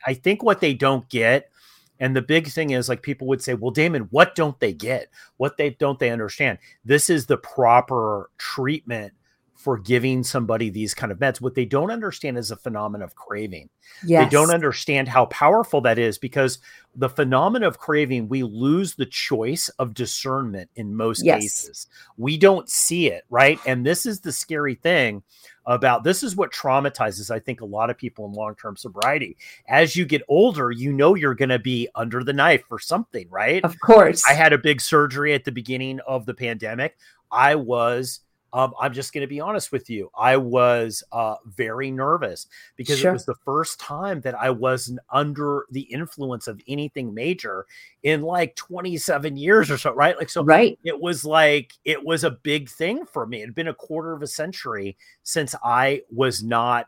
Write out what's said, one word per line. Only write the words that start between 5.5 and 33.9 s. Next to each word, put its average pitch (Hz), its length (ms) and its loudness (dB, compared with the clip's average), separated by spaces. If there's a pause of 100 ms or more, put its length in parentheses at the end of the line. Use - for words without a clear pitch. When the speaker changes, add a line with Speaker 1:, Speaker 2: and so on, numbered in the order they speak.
Speaker 1:
they, 147 140 0
don't 139 280 -4
they 123 100 0
understand?" 113 480 -4 (280)
This 143 240 2
is 156 160 2
the 127 120 0
proper 117 1000 2
treatment 123 760 -6 (420)
for 127 220 -2
giving 123 460 0
somebody 113 460 -2
these 101 240 -6
kind 110 180 -8
of 90 80 -10
meds. 135 200 -2
What 123 160 -6
they 127 80 0
don't 139 280 -2
understand 185 460 -8
is 110 140 -6
a 110 60 -10
phenomenon 104 480 -8
of - 100 -18
craving. 101 540 -10 (320)
They 165 240 6
don't 151 240 4
Speaker 2:
Yes. 170 40 4
Speaker 1:
understand 139 540 0
how 123 200 4
powerful 170 540 2
that 117 160 2
is, 113 200 0
because 131 420 -2 (360)
the 131 120 -2
phenomenon 156 600 2
of - 100 -2
craving, 131 500 0
we 131 160 -2
lose 139 520 0
the 139 100 -4
choice 123 640 -4 (100)
of 120 140 -4
discernment 120 840 -6
in 107 200 -8
most 110 280 -2
Speaker 2:
Yes. 165 180 4
Speaker 1:
cases. - 460 -8 (300)
We 139 200 -4
don't 190 320 4
see 175 380 0
it, 87 220 -4
right? 139 360 6
And 127 200 0
this 165 200 0
is 214 140 -6
the 147 140 -8
scary 147 420 -4
thing 123 480 0 (420)
about, 123 380 2
this 180 200 0
is 208 120 -6
what 190 160 -2
traumatizes, 131 800 -2
I 110 80 -4
think, 120 220 -10
a 113 40 -14
lot 107 240 -2
of 120 80 -6
people 113 280 -12
in 101 80 -12
long-term 107 420 -10
sobriety. 123 600 -4 (320)
As 151 260 4
you 180 80 0
get 147 240 -2
older, 151 440 2
you 123 200 -4
know 147 240 6
you're 143 200 0
gonna 127 220 0
be 120 380 -2
under 117 260 -4
the 131 120 -4
knife 139 340 4
for 110 120 -10
something, 131 500 -6
right? 110 340 -2
Speaker 2:
Of - 160 -4
course. 202 480 8